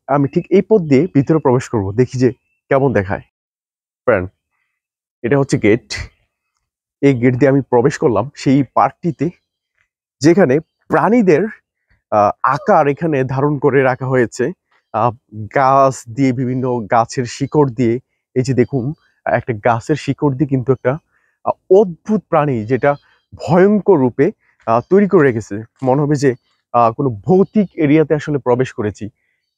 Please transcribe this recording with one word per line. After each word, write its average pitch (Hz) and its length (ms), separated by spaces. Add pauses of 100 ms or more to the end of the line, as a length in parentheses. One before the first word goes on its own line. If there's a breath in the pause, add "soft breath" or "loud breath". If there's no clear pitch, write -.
আমি 139 200
ঠিক 170 220
এই 190 120
পথ 208 200
দিয়ে 147 320
ভিতরে 156 260
প্রবেশ 131 300
করব, 98 220
দেখি 123 260
যে 123 140 (380)
কেমন 139 240
দেখায়। 101 280 (840)
ফ্রেন্ড, 95 260 (920)
এটা 139 180
হচ্ছে 139 180
গেট। 110 380 (1040)
এই 139 120
গেট 123 220
দিয়ে 135 140
আমি 139 120
প্রবেশ 123 360
করলাম 120 380
সেই 139 280 (100)
পার্কটিতে, 139 560 (880)
যেখানে 160 400
প্রাণীদের, 180 880 (640)
আ, 104 200 (120)
আকার 147 440
এখানে 147 360
ধারণ 135 340
করে 135 260
রাখা 127 240
হয়েছে, 127 440 (420)
আ, 113 180 (440)
গাছ 135 540
দিয়ে, 131 220
বিভিন্ন 123 600
গাছের 120 340
শিকড় 139 460
দিয়ে। 117 280 (360)
এই 127 80
যে 135 100
দেখুন, 123 400 (320)
একটা 120 280
গাছের 117 420
শিকড় 139 400
দিয়ে 139 120
কিন্তু 131 240
একটা, 131 260 (480)
আ, - 40 (200)
অদ্ভুত 196 600
প্রাণী, 143 360
যেটা 135 300 (400)
ভয়ঙ্কর 185 640
রূপে, 135 320 (340)
আ, 113 240
তৈরি 202 180
করে 180 160
রেখেছে। 113 400 (200)
মনে 131 180
হবে 147 140
যে, 127 200 (360)
আ, 117 200
কোনো 139 180
ভৌতিক 185 640
এরিয়াতে 156 400
আসলে 147 220
প্রবেশ 123 360
করেছি। 104 360 (480)